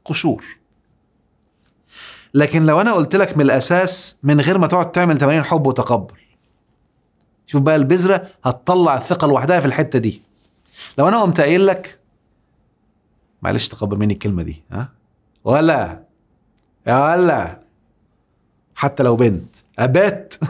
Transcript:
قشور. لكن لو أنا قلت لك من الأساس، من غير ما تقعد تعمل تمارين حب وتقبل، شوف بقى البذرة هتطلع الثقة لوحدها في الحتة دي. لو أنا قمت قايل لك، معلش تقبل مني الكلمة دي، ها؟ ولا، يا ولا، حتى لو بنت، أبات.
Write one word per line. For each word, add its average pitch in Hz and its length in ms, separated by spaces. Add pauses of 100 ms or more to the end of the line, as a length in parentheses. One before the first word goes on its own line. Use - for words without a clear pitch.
قشور. 147 400 (1900)
لكن 151 320
لو 156 160
أنا 226 120
قلت 170 220
لك 190 220
من 147 80
الأساس، 175 800
من 147 180
غير 180 160
ما 180 100
تقعد 175 240
تعمل 175 260
تمارين 143 260
حب 151 240
وتقبل، 120 480 (1300)
شوف 143 140
بقى 156 140
البذرة 175 520 (160)
هتطلع 160 540
الثقة 165 300
لوحدها 143 320
في 143 60
الحتة 135 340
دي. 107 220 (760)
لو 143 100
أنا 220 140
قمت 170 200
قايل 175 260
لك، 185 320 (1400)
معلش 90 260
تقبل 101 300
مني 104 160
الكلمة 92 300
دي، 78 280
ها؟ 113 180 (540)
ولا، 131 600 (840)
يا 139 280
ولا، 135 460 (1120)
حتى 139 280
لو 120 120
بنت، 110 400 (240)
أبات. - 540 (160)